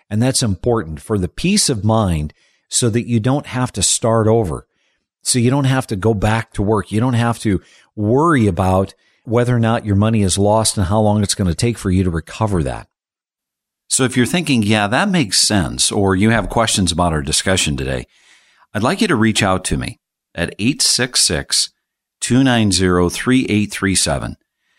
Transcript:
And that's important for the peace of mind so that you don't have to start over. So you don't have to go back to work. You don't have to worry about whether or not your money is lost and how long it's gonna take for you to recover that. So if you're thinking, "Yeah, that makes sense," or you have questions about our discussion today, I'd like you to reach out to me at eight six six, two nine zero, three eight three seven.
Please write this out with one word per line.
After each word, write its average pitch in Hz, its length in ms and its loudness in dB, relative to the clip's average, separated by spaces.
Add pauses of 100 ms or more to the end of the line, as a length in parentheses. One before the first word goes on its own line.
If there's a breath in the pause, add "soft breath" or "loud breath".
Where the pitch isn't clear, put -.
And 107 120 -2
that's 131 220 0
important 98 580 -2
for 110 160 -2
the 90 100 -2
peace 196 400 -2
of 107 160 -4
mind 95 500 0 (360)
so - 220 0
that 113 160 -2
you 117 120 0
don't 127 280 -2
have 127 260 -4
to 95 100 -4
start 113 440 0
over. 110 400 0 (560)
So - 160 0
you 120 100 4
don't 139 160 2
have 131 220 0
to 107 100 -6
go 110 160 2
back 110 400 -2
to - 80 -4
work. 101 320 -2
You 107 80 0
don't 127 120 0
have 117 260 0
to 98 200 0 (360 soft breath)
worry 123 520 2
about 92 460 0 (320)
whether 120 280 0
or 123 60 2
not 113 260 0
your 101 120 0
money 110 240 2
is 95 160 0
lost 104 400 2
and 101 80 0
how 104 160 2
long 104 220 2
it's 98 120 -2
gonna 90 200 0
take 117 220 -2
for 98 140 -4
you 92 140 2
to 90 40 0
recover 87 540 -2
that. 60 240 -6 (1040)
So - 120 0
if 127 120 0
you're 123 120 4
thinking, 147 340 0
"Yeah, 104 240 2
that 143 240 0
makes 156 320 0
sense," 76 500 0
or 98 240 2
you 104 140 4
have 113 180 0
questions 110 440 0
about 85 200 0
our 76 120 -2
discussion 76 520 -2
today, 65 300 -6 (640 soft breath)
I'd 107 120 -4
like 160 180 -2
you 220 60 2
to 175 80 0
reach 110 260 2
out 92 240 0
to 78 120 -4
me 62 220 -8 (360)
at - 240 -6
eight 123 240 -2
six - 380 -2
six, - 500 -2 (500)
two 127 220 2
nine 117 280 2
zero, 90 380 2
three 127 380 0
eight 104 240 0
three 95 240 -2
seven. - 420 -4 (420)